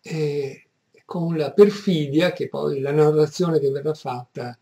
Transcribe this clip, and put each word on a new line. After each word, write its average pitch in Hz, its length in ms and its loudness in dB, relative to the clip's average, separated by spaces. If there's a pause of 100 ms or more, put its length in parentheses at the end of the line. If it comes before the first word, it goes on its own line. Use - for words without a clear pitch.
e 143 680 -6 (360)
con 170 320 -4
la 151 160 -4
perfidia 175 800 4
che - 160 -8
poi 143 320 -4
la 139 120 -4
narrazione 151 640 2
che 139 120 0
verrà 143 220 -4
fatta 123 680 -10